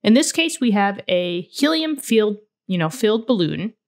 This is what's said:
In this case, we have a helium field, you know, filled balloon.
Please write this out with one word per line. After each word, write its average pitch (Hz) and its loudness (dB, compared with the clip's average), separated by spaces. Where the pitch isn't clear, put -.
In 214 6
this 302 4
case, 330 -2
we 240 0
have 202 0
a 175 -2
helium 311 -2
field, 214 0
you 180 -2
know, 160 0
filled 220 0
balloon. 175 -2